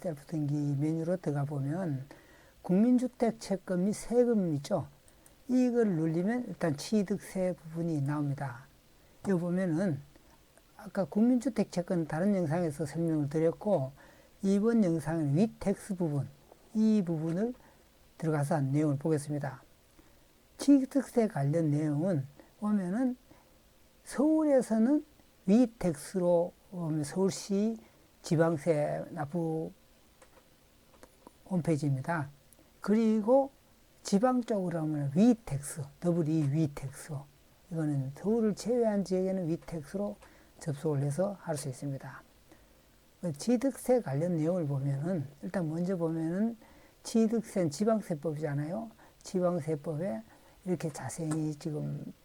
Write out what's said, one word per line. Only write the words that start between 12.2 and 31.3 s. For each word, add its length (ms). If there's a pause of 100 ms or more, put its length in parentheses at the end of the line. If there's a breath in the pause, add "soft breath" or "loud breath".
영상에서 500
설명을 420
드렸고, 640 (520 loud breath)
이번 400
영상은 520
위택스 600
부분, 340 (460)
이 280
부분을 520 (640 soft breath)
들어가서 420
내용을 360
보겠습니다. 680 (960 soft breath)
취득세 680
관련 440
내용은 560 (320 loud breath)
보면은 580 (840 soft breath)
서울에서는 1000 (440)
위택스로 1080 (160)
보면 340
서울시 760 (440 loud breath)
지방세 880
납부 600 (1800)